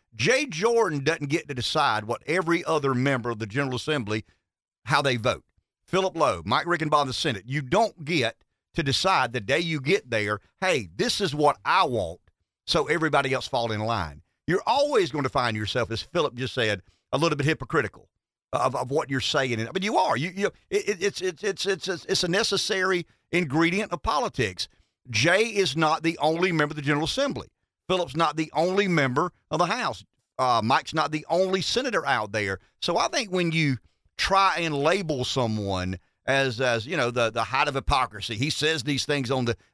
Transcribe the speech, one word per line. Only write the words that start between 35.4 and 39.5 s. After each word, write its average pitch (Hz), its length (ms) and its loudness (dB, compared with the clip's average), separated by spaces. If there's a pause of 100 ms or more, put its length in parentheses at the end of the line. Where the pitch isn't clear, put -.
as, 131 340 0
as, 120 260 0
you 165 100 -4
know, 123 140 2
the, 117 200 2
the 113 140 -2
height 135 220 2
of 143 80 -2
hypocrisy, 123 640 -2
he 139 140 -2
says 151 340 0
these 139 200 -2
things 139 260 -2
on 131 160 0
the, 117 100 0 (180)